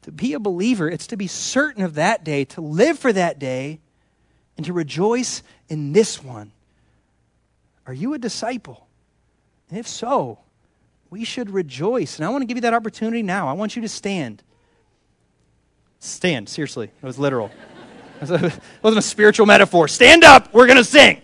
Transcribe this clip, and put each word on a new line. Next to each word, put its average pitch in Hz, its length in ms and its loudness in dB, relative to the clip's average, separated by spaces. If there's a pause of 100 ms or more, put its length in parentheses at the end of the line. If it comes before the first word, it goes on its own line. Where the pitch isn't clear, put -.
To - 100 -20
be 214 220 -8
a 285 40 -8
believer, 202 500 -4
it's 165 200 -10
to 240 80 -10
be 196 100 -8
certain 254 560 -6
of 170 120 -6
that 175 280 -2
day, 147 220 -4
to - 160 -18
live 175 380 0
for 254 140 -2
that 175 280 -2
day, 135 400 -8 (760)
and 156 100 -12
to 170 60 -8
rejoice 175 680 -4 (260)
in 147 240 -8
this 208 300 0
one. 110 300 -18 (1400)
Are 127 40 -14
you 185 220 -8
a 302 40 -10
disciple? 226 680 -10 (840)
And 180 100 -12
if 233 100 -14
so, 208 500 -6 (720)
we 214 140 -12
should 220 260 -10
rejoice. 180 680 -6
And 151 60 -8
I 170 40 -6
wanna 269 160 -4
give 226 120 -8
you 254 40 -8
that 233 140 -2
opportunity 226 480 -6
now. 190 260 -4
I 185 60 -6
want 208 200 -8
you 240 80 -8
to 220 60 -8
stand. 156 560 -10 (1500)
Stand, 135 500 -8
seriously. 127 380 -10
It - 200 -20
was 127 120 -14
literal. 131 380 -4
<laughs> - 40 -20 (600)
It 160 400 -4 (220)
wasn't 220 160 2
a - 40 -2
spiritual 208 440 2
metaphor. 196 420 4
Stand 311 360 6
up. - 300 10
We're 240 120 8
gonna 247 180 6
sing. 254 380 6